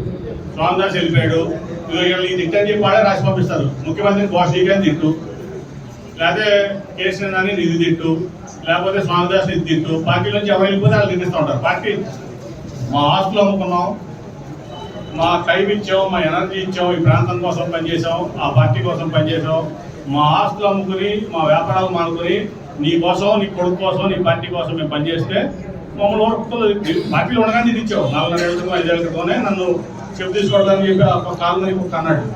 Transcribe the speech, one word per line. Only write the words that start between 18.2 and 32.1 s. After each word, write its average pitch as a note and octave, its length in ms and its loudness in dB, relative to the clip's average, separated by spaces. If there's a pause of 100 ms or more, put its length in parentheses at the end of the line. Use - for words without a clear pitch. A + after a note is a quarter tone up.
ఆ C#3+ 120 0
పార్టీ - 320 4
కోసం D3+ 180 -2 (100)
పనిచేసాం. D#3+ 440 0 (540)
మా D3 100 4 (160)
ఆస్తులు G#3 300 0
అమ్ముకుని, F#3+ 380 -2 (260)
మా E3 60 -2 (100)
వ్యాపారాలు F3 460 2
మానుకుని, E3+ 400 0 (460)
నీ D#3+ 100 2 (120)
కోసం, G3+ 260 2 (100)
నీ G3 60 -2 (100)
కొడుకు F3+ 280 0
కోసం, F#3 280 0
నీ F#3 60 -2 (100)
పార్టీ - 260 0
కోసం E3 240 -2
మేము D3+ 160 -4
పనిచేస్తే E3 440 -2 (580)
మమ్మల్ని G#3+ 300 2
ఓర్పుతో A3+ 300 -2 (580)
పార్టీలో B3 300 2
ఉండగానే A#3 280 2
ఇది A3+ 120 0
ఇచ్చావు. G3+ 300 0
నాలుగున్నర E3+ 320 0
ఏళ్ళ F3 140 0
క్రితం, F3+ 180 -2
ఐదేళ్ల E3+ 280 2
క్రితమే E3+ 300 0 (100)
నన్ను F#3 200 0 (500)
చెప్పు F#3 220 -4
తీసుకోవడానికి G3 520 4
చెప్పి F3+ 200 6
ఆ F3 320 0
కాలం F3+ 240 2
అని F#3+ 180 0
ఒక - 160 -6
అన్నాడు D#3 240 -2 (100)